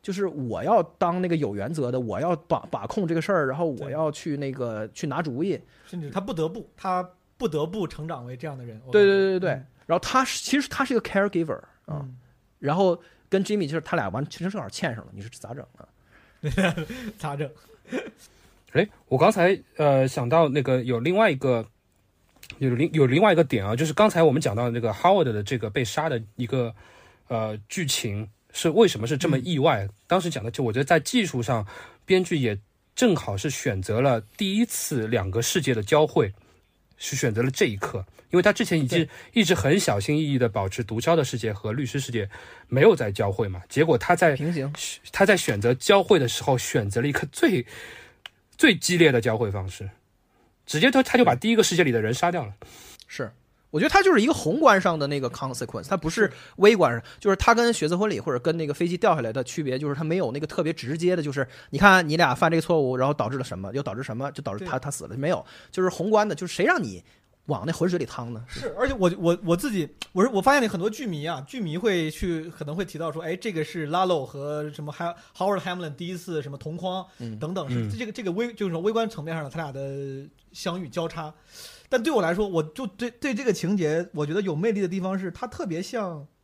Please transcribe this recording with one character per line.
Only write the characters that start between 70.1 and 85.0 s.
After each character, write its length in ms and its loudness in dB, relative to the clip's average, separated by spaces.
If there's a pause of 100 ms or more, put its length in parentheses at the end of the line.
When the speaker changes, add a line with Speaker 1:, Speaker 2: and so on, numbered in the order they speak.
Speaker 2:
我 100 2
是， 60 4
我 120 0
发 160 6
现 120 2
很 100 -6
多 100 -2
剧 160 -8
迷 200 -6
啊， 200 -6
剧 140 -12
迷 180 -4
会 320 0
去， 400 -4
可 140 -14
能 100 -10
会 120 -4
提 120 -14
到 140 -6
说， 100 -8
哎， 140 -4
这 160 -8
个 140 -4
是 240 -8
Lalo 360 0
和 460 -8
什 100 -14
么 120 -10
Ha-，Howard 640 -4
Hamlin 340 -8
第 140 -10
一 80 -8
次 260 -6
什 80 -10
么 80 -14
同 200 -10
框 280 -6 (140)
Speaker 1:
嗯。 180 -10
Speaker 2:
等 160 -6
等， 160 -6
是 120 -2
Speaker 3:
嗯。 100 -4
Speaker 2:
这 140 -6
个， 80 -10
这 100 -10
个 80 -4
微-， 240 -4
就 100 -4
是 60 -2
说 80 -4
微 140 0
观 160 0
层 140 -10
面 120 -6
上 80 -6
的 60 -10
他 120 -8
俩 120 -8
的 520 -10 (280)
相 280 -8
遇 60 -10
交 180 -4
叉。 280 -10 (560)
但 140 2
对 80 0
我 100 4
来 140 2
说， 100 0
我 160 0
就 240 -8
对， 260 -6
对 220 -4
这 120 -4
个 80 2
情 240 -2
节， 340 0
我 140 -4
觉 80 -6
得 80 -2
有 120 -4
魅 200 0
力 80 -2
的 80 -2
地 100 -6
方 180 -4